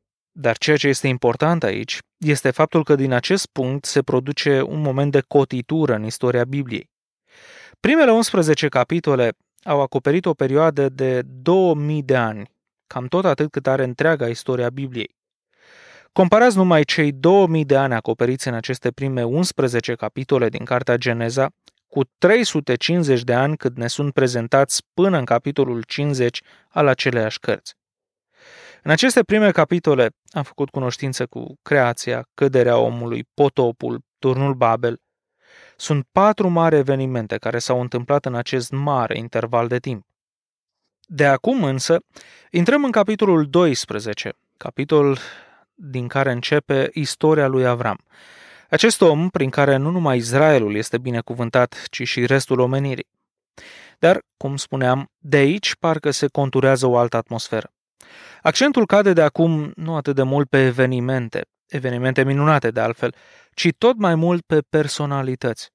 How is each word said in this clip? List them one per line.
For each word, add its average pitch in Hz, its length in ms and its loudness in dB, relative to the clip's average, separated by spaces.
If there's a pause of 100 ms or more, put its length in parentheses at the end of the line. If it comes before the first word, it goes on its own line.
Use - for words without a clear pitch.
(320)
Dar 120 240 -2
ceea 151 200 0
ce 143 120 0
este 139 200 0
important 131 540 0
aici 107 380 -6 (160)
este 147 340 0
faptul 156 340 0
că 151 100 4
din 135 180 0
acest 180 340 -2
punct 135 380 -6
se - 180 0
produce 135 600 0
un 151 180 -6
moment 139 320 -2
de 139 160 4
cotitură 135 640 0
în 107 100 -4
istoria 120 400 -2
Bibliei. 131 460 -8 (920)
Primele 277 320 4
unsprezece 165 560 2
capitole 131 640 0 (300)
au 147 180 0
acoperit 143 460 0
o 165 80 0
perioadă 143 540 2
de 131 340 -2
două 160 520 2
mii 147 280 -4
de 135 140 0
ani, 107 340 -4 (360)
cam 127 200 -10
tot 180 180 -2
atât 151 260 0
cât 135 160 -6
are 135 180 0
întreaga 131 440 0
istoria 120 420 -4
Bibliei. 127 460 -10 (960)
Comparați 208 440 4
numai 175 280 4
cei 147 280 0
două 175 340 4
mii 160 180 0
de 139 120 2
ani 135 180 0
acoperiți 120 540 -2
în 123 60 -4
aceste 123 360 -4
prime 131 340 -4
unsprezece 123 680 -2
capitole 123 540 -2
din - 160 -8
Cartea 123 320 0
Geneza 120 540 -2 (360)
cu - 140 -4 (180)
trei 220 260 4
sute 143 300 -2
cincizeci 143 480 0
de 123 120 0
ani 139 220 0
cât 127 200 -6
ne 117 100 -6
sunt 143 260 -4
prezentați 127 680 0 (120)
până 180 240 2
în 127 60 -2
capitolul 123 580 -2
cincizeci 135 600 -2 (260)
al 156 180 0
aceleiași 120 520 0
cărți. - 380 -6 (1080)
În - 80 -4
aceste 240 320 2
prime 208 280 2
capitole 151 600 2 (200)
am 147 120 -6
făcut 139 280 -6
cunoștință 131 560 -6
cu 127 360 -14
creația, 123 720 -2
căderea 127 420 2
omului, 120 580 -2
potopul, 123 680 -2 (180)
turnul 135 360 -2
Babel. 117 460 0 (760)
Sunt 147 360 -4
patru 202 360 2
mari 165 280 2
evenimente 131 640 -2
care 113 200 -4
s-au 127 220 -2
întâmplat 123 460 -2
în 127 80 -6
acest 120 360 -4
mare 135 480 -2
interval 117 500 -2
de 123 100 -2
timp. 123 280 -8 (960)
De 147 260 -2
acum 202 380 2
însă, 135 340 0 (520)
intrăm 240 340 2
în 262 60 0
capitolul 202 560 2
doisprezece, 120 840 -2 (240)
capitol 143 640 0 (560)
din 127 340 -10
care 135 240 -2
începe 135 600 -2
istoria 151 540 0
lui 131 200 0
Avram. 120 320 -2 (720)
Acest 220 300 2
om 165 280 4
prin 139 220 -2
care 139 260 2
nu 139 140 -2
numai 165 260 0
Israelul 123 580 2
este 110 240 -4
binecuvântat, 120 920 -2
ci - 200 -8
și 120 180 -2
restul 135 320 0
omenirii. 131 500 -2 (880)
Dar, 175 240 4 (140)
cum 139 200 -6
spuneam, 135 640 -2
de 147 180 -2
aici 143 380 2
parcă 156 360 -2
se 143 160 -2
conturează 135 600 0
o 123 100 4
altă 120 200 2
atmosferă. 113 560 -6 (680)
Accentul 247 440 2
cade 202 260 2
de 165 100 4
acum 151 520 0
nu 160 220 -8
atât 143 180 -4
de 135 80 0
mult 135 260 0
pe 135 180 4
evenimente, 127 800 -2 (220)
evenimente 127 580 -2
minunate 139 460 2
de 113 100 -4
altfel, 117 340 -4 (400)
ci - 140 0 (100)
tot 240 180 2
mai 196 180 0
mult 170 280 0
pe 156 260 2
personalități. 139 1080 -4